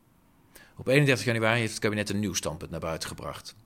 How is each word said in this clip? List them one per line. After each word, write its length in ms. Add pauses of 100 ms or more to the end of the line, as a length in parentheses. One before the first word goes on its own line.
(760)
Op 100
eenendertig 380
januari 360
heeft 120
het 80
kabinet 300
een 80
nieuw 160
standpunt 360
naar 100
buiten 280
gebracht. 460 (120)